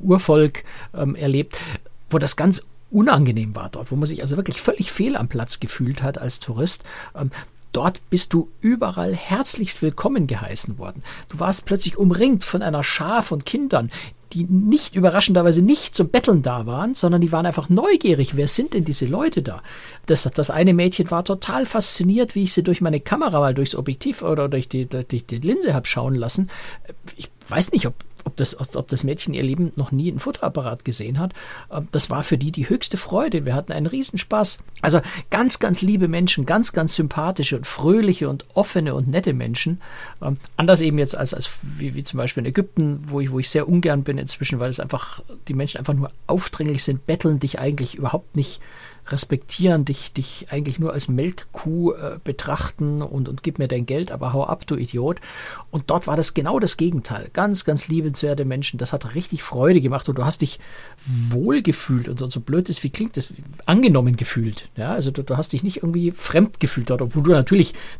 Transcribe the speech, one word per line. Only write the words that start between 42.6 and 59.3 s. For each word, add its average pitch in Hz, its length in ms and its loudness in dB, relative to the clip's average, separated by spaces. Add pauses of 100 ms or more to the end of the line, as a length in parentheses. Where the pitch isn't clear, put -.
wo 143 120 -2
ich, 135 100 -2
wo 131 80 -2
ich 131 100 -2
sehr 156 200 0
ungern 165 340 2
bin 135 140 -4
inzwischen, 135 420 -4
weil 123 120 -2
es 123 100 -6
einfach, - 400 -8 (260)
die 147 60 -6
Menschen 135 240 -4
einfach 131 160 -2
nur 135 180 0 (140)
aufdringlich 151 580 -2
sind, 135 220 -2
betteln 156 340 0
dich - 200 -4
eigentlich 135 360 -4
überhaupt - 400 -4
nicht - 260 -2 (480)
respektieren, 143 760 2
dich, - 260 -6
dich - 380 -8
eigentlich 143 300 -4
nur 160 120 0
als - 160 -4
Melkkuh, 165 840 -2
äh, - 280 -8
betrachten 147 800 -4
und, 135 280 -4
und 131 120 -8
"Gib - 160 -4
mir 131 120 -2
dein 120 160 -2
Geld, 156 260 -4
aber 123 220 -4
hau 139 100 0
ab, - 240 -6
du 147 80 -2
Idiot." 127 460 -4 (500)
Und 147 180 -4
dort 165 180 0
war 151 100 0
das - 160 2
genau 165 260 0
das 208 160 0
Gegenteil. 160 560 -2
Ganz, 196 320 0
ganz 147 240 0
liebenswerte 147 560 0
Menschen. 131 360 -4
Das - 120 -4
hat 127 240 -6
richtig 175 280 -4